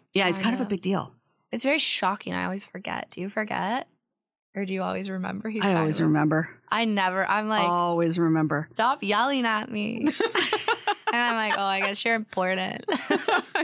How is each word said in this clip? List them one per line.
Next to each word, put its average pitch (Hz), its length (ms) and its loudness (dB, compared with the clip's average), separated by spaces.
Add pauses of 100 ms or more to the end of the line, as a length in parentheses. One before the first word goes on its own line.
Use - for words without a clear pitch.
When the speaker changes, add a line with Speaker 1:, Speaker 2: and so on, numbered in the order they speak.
(140)
Speaker 1:
Yeah, 190 140 2
he's 175 100 0
Speaker 2:
I 190 40 -6
Speaker 1:
kind 226 140 2
of 254 60 -2
a - 20 0
Speaker 2:
know. 202 60 -6
Speaker 1:
big 185 120 -2
deal. 185 320 -2 (380)
Speaker 2:
It's 226 120 -4
very 285 160 2
shocking. - 540 -2
I 180 120 -2
always 190 200 -6
forget. - 460 -8
Do - 100 -10
you 190 80 -6
forget? 214 580 -4 (680)
Or 196 100 -4
do 190 80 -4
you 190 100 -2
always 185 260 -4
remember? 190 400 -6
He's 214 140 -4
Speaker 1:
I 196 40 2
Speaker 2:
kind 180 120 4
Speaker 1:
always 156 200 0
Speaker 2:
of 160 60 4
a - 20 4
Speaker 1:
remember. 156 420 2 (220)
Speaker 2:
I 226 140 2
never, 190 400 2
I'm 214 240 0
like, 208 180 2
Speaker 1:
Always 175 520 2
remember. 156 520 2
Speaker 2:
"Stop 247 320 0
yelling 240 420 2
at 214 260 -2
me." 214 400 -2
Speaker 1:
<laughs> - 60 -4 (960)
Speaker 2:
And 240 80 2
I'm 240 140 2
like, 214 240 0
"Oh, 196 40 0
I 196 180 2
guess 202 220 0
you're 233 120 2
important." 190 760 -2
<laughs> - 760 0